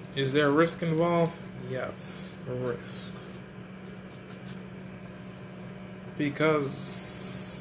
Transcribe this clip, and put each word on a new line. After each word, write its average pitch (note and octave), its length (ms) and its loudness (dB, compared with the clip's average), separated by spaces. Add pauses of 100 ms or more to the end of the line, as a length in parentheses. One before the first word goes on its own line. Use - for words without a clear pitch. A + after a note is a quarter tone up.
(140)
is C3+ 180 4
there D3 160 8
a - 20 8
risk E3 320 8
involved? E3+ 560 6 (320)
Yes, - 640 -4 (140)
a B2+ 40 -4
risk. - 600 -4 (3000)
Because - 1400 2